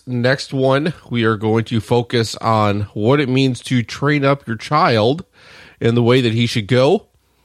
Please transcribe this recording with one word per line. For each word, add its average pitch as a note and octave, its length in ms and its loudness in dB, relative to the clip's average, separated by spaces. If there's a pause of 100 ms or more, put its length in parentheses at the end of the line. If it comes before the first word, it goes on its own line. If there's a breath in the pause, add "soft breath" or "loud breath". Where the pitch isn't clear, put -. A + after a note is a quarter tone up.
next B2+ 480 -2
one, C#3 400 0 (160)
we A#2 140 -2
are A2 120 0
going A2 300 0
to A#2 140 -2
focus A#2+ 560 -2
on G#2 460 2 (120)
what A#2 260 2
it C3+ 80 -2
means C3 360 0
to B2+ 180 0
train C#3+ 420 -2
up C#3 220 -2
your A2+ 100 -6
child D3 720 0 (540 loud breath)
in A#2 140 2
the A#2+ 80 2
way B2 200 4
that A#2 100 0
he A#2 140 0
should A2+ 200 -4
go, C3+ 420 2 (360)